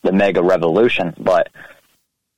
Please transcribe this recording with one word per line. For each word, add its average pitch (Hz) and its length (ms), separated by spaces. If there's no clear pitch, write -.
The 92 80
mega 95 320
Revolution, 90 720
but 90 320